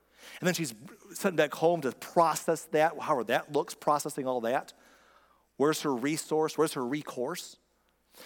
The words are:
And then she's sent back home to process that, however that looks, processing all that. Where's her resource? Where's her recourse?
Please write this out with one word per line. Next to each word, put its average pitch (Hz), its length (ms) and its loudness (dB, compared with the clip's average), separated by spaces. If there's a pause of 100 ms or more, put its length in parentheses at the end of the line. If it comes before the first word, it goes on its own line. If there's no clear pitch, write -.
(400)
And 151 60 -2
then 180 80 2
she's 147 220 -4 (380)
sent 196 220 -2
back 151 200 2
home 165 260 4
to 131 120 -2
process 165 720 0
that, 160 340 4
however 131 240 0
that 139 300 -2
looks, 151 200 0
processing 147 540 0
all 127 140 0
that. 117 320 -2 (840)
Where's 151 240 2
her 143 140 0
resource? 151 640 -2
Where's 156 140 2
her 127 120 -4
recourse? 143 720 -6 (680)